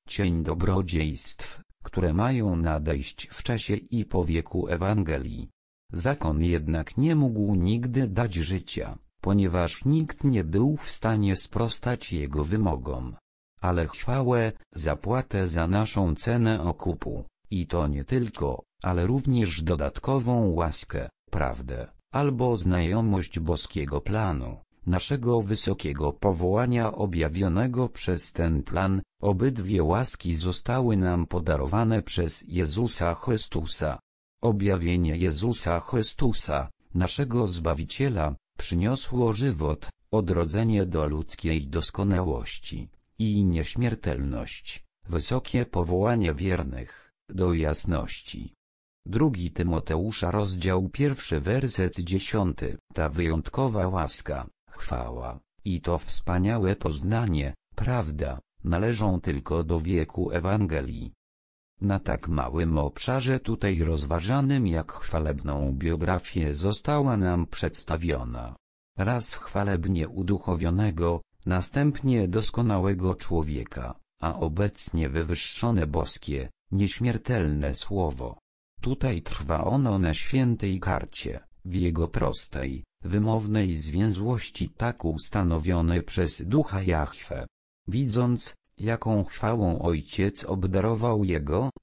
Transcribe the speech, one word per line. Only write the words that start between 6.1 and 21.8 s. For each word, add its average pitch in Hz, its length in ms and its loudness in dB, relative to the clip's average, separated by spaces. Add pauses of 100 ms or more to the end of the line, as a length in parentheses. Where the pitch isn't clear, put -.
jednak 80 540 0
nie 156 180 4
mógł 107 400 2
nigdy 117 520 2
dać 101 260 0
życia, 85 640 -4 (240)
ponieważ 95 640 2
nikt 151 380 2
nie 123 200 4
był 113 340 2
w - 140 -8
stanie 107 440 2
sprostać - 800 -2
jego 73 300 -2
wymogom. 67 720 0 (460)
Ale 87 260 2
chwałę, 123 640 0 (240)
zapłatę 92 720 0
za 82 200 0
naszą 98 480 2
cenę 113 480 2
okupu, - 600 -4 (240)
i 87 180 -2
to 85 200 0
nie 69 180 -2
tylko, 117 580 -2 (200)
ale 90 240 2
również 117 540 2
dodatkową 110 880 0
łaskę, 82 600 -2 (220)
prawdę, 64 560 -2 (240)